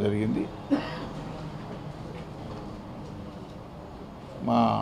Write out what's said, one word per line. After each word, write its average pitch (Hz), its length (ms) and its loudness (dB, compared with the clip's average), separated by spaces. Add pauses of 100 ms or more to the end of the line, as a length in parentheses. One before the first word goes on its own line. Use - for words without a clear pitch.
జరిగింది. 104 400 6 (4000)
మా 117 120 8 (220)